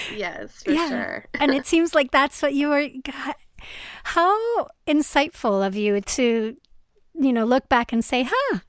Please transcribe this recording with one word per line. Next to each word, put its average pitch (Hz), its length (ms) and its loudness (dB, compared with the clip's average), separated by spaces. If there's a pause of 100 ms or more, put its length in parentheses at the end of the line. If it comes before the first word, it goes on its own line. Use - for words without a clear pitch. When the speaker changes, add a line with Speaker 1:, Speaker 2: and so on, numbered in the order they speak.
Speaker 1:
Yes, 196 540 -10
for 294 120 0
Speaker 2:
Yeah. - 20 2
Speaker 1:
sure. 269 540 -4
<laughs> - 80 -10
Speaker 2:
And 277 160 2
it 277 120 -4
seems 330 280 2
like 285 160 2
that's 285 320 2
what 277 120 0
you 285 140 0
were, 294 200 2 (140)
God, 269 320 -8 (720)
how 415 640 2 (180)
insightful 277 800 2
of 196 100 -4
you 208 260 0
to, 233 540 0 (580)
you 269 180 2
know, 226 140 2
look 254 220 2
back 240 240 2
and 226 120 0
say, 247 240 0
"Huh, 466 400 0